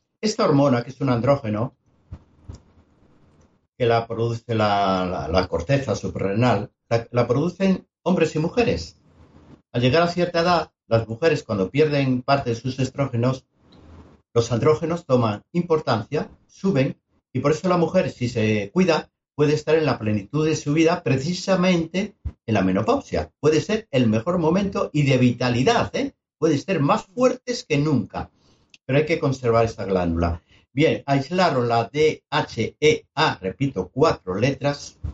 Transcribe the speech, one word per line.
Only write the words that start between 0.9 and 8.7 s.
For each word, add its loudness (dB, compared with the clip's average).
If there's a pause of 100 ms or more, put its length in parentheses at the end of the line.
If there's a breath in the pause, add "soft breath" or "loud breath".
un -2
andrógeno, 0 (2000)
que 0
la 0
produce -4
la, 0
la, -6
la 0
corteza -2
suprarrenal, -2 (180)
la, -2
la 0
producen 0 (160)
hombres 0
y 0
mujeres. -2 (760)